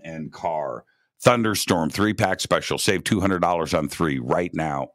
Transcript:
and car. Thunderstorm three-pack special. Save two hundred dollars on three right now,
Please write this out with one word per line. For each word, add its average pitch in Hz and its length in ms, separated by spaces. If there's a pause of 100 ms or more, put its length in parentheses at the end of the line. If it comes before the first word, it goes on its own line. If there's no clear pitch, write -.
and 80 260
car. 73 540 (360)
Thunderstorm 110 720
three-pack 101 480
special. 76 400
Save 92 240
two 107 160
hundred 92 220
dollars 85 340
on 78 140
three 78 280
right 80 380
now, 73 400